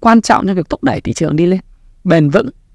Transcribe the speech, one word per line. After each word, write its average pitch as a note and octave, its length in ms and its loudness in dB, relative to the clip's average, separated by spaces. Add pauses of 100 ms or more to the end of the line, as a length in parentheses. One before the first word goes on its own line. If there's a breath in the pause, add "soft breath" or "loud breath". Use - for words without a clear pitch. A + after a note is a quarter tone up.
quan A3+ 220 4
trọng - 240 0
trong F#3+ 100 -2
việc E3 120 -4
thúc - 160 -8
đẩy - 160 -2
thị - 120 -6
trường D3+ 240 -4
đi E3+ 100 2
lên, F#3 140 0 (440)
bền E3 260 2
vững A3 200 0 (240)